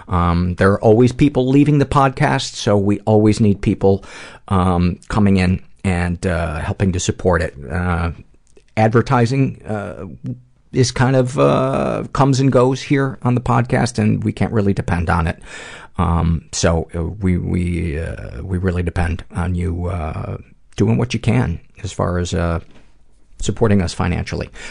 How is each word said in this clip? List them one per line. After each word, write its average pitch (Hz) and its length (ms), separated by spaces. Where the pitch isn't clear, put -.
Um, 87 460
there 95 180
are - 80
always 120 320
people 127 340
leaving 143 320
the 131 60
podcast, 135 680
so 104 220
we 101 220
always 107 280
need 101 220
people, 98 420
um, 90 580
coming 101 300
in 92 260
and, 87 420
uh, 82 320
helping 92 320
to 90 80
support 87 420
it. 80 120
Uh, 85 400
advertising, 120 880
uh, 101 440
is 123 180
kind 131 240
of, 127 240
uh, 135 720
comes 135 300
and 135 100
goes 127 300
here 135 400
on 123 140
the 123 60
podcast, 123 440
and 107 280
we 110 80
can't - 180
really 101 220
depend 87 360
on 85 160
it. 87 140
Um, 85 540
so, 82 420
uh, 85 100
we, 90 340
we, 87 600
uh, - 460
we 90 140
really 87 260
depend 85 480
on 90 240
you, 87 300
uh, 78 500
doing 110 200
what 120 160
you 113 60
can 101 400
as 95 80
far 92 260
as, 87 160
uh, 85 260
supporting 104 420
us 85 120
financially. 82 560